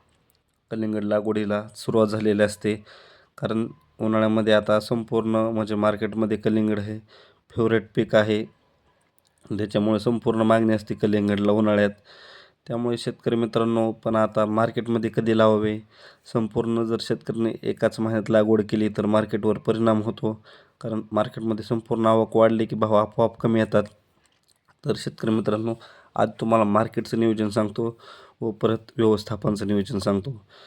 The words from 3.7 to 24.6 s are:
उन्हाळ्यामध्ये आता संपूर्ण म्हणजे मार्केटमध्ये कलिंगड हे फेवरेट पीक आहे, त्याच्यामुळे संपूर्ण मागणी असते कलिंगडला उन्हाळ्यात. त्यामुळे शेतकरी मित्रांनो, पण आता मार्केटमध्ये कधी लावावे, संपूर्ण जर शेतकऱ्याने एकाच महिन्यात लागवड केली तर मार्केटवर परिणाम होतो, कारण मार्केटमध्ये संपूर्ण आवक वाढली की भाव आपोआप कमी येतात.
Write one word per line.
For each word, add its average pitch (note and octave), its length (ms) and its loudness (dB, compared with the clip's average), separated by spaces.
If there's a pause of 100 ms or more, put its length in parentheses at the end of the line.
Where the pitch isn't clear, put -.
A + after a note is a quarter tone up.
उन्हाळ्यामध्ये A2 540 2
आता G#2+ 260 4
संपूर्ण A2 560 -2
म्हणजे A2 400 -2
मार्केटमध्ये G#2+ 600 0
कलिंगड G#2+ 420 0
हे G#2+ 200 -10 (560)
फेवरेट A2+ 400 2
पीक A#2 200 2
आहे, G#2+ 480 0 (960)
त्याच्यामुळे G#2 420 0
संपूर्ण A2+ 420 0
मागणी A2 320 4
असते G#2+ 200 -4
कलिंगडला G2+ 580 2
उन्हाळ्यात. G#2 380 4 (760)
त्यामुळे A#2+ 300 -4
शेतकरी - 380 -4
मित्रांनो, A2+ 560 0
पण A2 240 -4
आता A2 300 2
मार्केटमध्ये A2+ 680 -2
कधी A2+ 220 2
लावावे, G#2+ 420 4 (540)
संपूर्ण A#2 500 -2
जर A2+ 160 -2
शेतकऱ्याने A2+ 540 -4 (100)
एकाच G#2+ 360 -2
महिन्यात A2 300 -2
लागवड G#2+ 400 4
केली G#2+ 200 0
तर G#2 160 -2
मार्केटवर G#2+ 520 0
परिणाम A2 440 0
होतो, G#2+ 420 -6 (380)
कारण A2 200 -6 (100)
मार्केटमध्ये G#2+ 540 -4
संपूर्ण A2+ 400 -4
आवक A2+ 320 2
वाढली A2+ 280 4
की A2 100 -8
भाव G#2+ 180 0
आपोआप G#2+ 440 2
कमी A2+ 220 0
येतात. G#2 240 0 (1040)